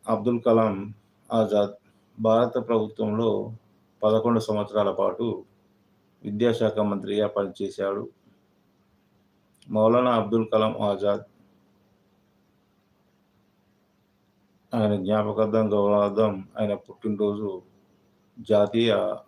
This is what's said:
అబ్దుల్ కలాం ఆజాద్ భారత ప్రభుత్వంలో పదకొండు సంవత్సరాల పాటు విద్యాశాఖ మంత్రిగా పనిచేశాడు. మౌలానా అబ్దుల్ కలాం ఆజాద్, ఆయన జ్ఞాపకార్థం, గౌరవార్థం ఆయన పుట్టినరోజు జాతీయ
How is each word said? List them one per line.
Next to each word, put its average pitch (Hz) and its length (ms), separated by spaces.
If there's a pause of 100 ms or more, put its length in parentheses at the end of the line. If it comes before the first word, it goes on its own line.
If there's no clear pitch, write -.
(120)
అబ్దుల్ 113 300
కలాం 113 320 (560)
ఆజాద్ 104 420 (460)
భారత 113 340 (140)
ప్రభుత్వంలో 110 640 (720)
పదకొండు 110 460
సంవత్సరాల 104 500
పాటు 98 280 (1000)
విద్యాశాఖ 110 520 (140)
మంత్రిగా 101 360 (100)
పనిచేశాడు. 98 680 (1600)
మౌలానా 117 540
అబ్దుల్ 110 320
కలాం 110 220 (160)
ఆజాద్, 101 340 (3500)
ఆయన 107 220 (120)
జ్ఞాపకార్థం, 107 680
గౌరవార్థం 104 580 (260)
ఆయన 104 160 (100)
పుట్టినరోజు 104 680 (1000)
జాతీయ 110 420 (360)